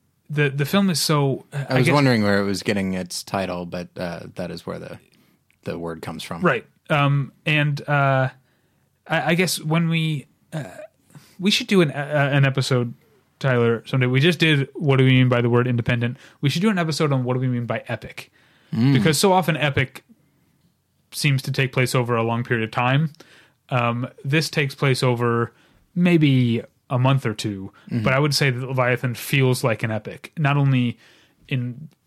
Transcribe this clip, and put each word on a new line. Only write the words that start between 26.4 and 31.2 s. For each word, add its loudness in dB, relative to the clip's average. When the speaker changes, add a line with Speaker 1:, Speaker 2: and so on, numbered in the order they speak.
Speaker 1:
a -2
month 2
or -2
two, -8
Speaker 2:
Mm-hmm. -4
Speaker 1:
but 0
I 2
would 0
say 2
that -4
Leviathan -2
feels 0
like -2
an -4
epic, -10
not 2
only 2